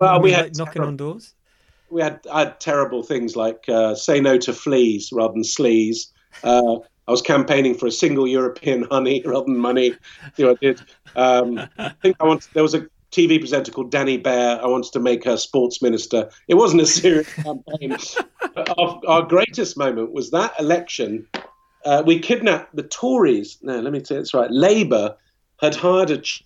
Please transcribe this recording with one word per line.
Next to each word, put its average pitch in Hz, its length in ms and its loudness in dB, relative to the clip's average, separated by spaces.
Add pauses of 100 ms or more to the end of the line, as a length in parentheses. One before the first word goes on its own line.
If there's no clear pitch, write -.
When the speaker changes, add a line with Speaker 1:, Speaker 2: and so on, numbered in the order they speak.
Speaker 1:
Well, 185 180 4
Speaker 2:
were 165 60 2
Speaker 1:
we 190 60 8
Speaker 2:
you, 180 60 4
Speaker 1:
had 170 100 2
Speaker 2:
like, 156 100 -14
knocking 156 160 -10 (100)
Speaker 1:
terrible 147 60 -4
Speaker 2:
on 143 80 -8
doors? 156 380 -12 (560)
Speaker 1:
We 165 120 -2
had, 147 180 -4 (120)
I 156 80 0
had - 200 -2
terrible 135 440 -2
things 120 320 -6
like, 113 320 -4
uh, 113 260 2
"Say 143 260 0
no 135 180 4
to 123 140 -4
fleas" 120 600 0
rather 113 220 0
than 110 80 -2
sleaze. 113 640 0 (340)
Uh, 120 340 2 (300)
I 117 40 -2
was 123 120 0
campaigning 139 520 2
for 123 120 -4
a 113 60 -2
single 139 340 0
European 127 640 -2
honey 131 320 0
<laughs> - 40 -8
rather 135 180 -2
than 131 140 -2
money. 123 360 0 (420)
See 143 80 2
what 123 80 6
I 123 80 0
did? 135 200 0 (340)
Um, 123 460 2 (180)
I 214 120 -8 (120)
think 190 160 2
I 156 60 -2
wanted, 160 300 2
there 156 100 2
was 151 100 0
a - 120 -4 (260)
T 170 140 4
V 160 120 4
presenter 131 320 -4
called 123 220 -8
Danny 139 240 0
Baer. 123 440 0
I 127 60 -4
wanted 127 280 -2
to 127 60 -2
make 120 240 0
her 117 120 0
sports 123 440 -2
minister. 117 480 -2 (200)
It 170 60 4
wasn't 170 280 6
a 151 40 4
serious 156 480 2
<laughs> - 0 -
campaign. 151 640 -8 (580)
But - 220 -4
our, 175 300 -2
our 165 160 4
greatest 185 540 0
moment 117 360 -4
was 123 200 -8
that 196 260 -2
election. 127 680 -4 (560)
Uh, 147 200 2
we 165 140 4
kidnapped 208 560 -2
the 151 80 -8
Tories. 165 800 0
No, 127 160 -6
let 131 140 -6
me 135 100 -6
say 139 140 -6
it's - 180 -6
right. 120 160 0
Labour 139 640 2 (440)
had 151 160 0
hired 180 340 2
a 147 80 -2
ch-, - 280 -10